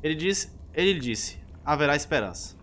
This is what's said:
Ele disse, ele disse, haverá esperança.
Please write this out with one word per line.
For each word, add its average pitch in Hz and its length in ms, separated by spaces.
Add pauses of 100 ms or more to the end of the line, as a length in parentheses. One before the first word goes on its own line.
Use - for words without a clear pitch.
Ele 156 120
disse, 185 440 (140)
ele 185 260
disse, 120 400 (260)
haverá 143 300
esperança. 123 680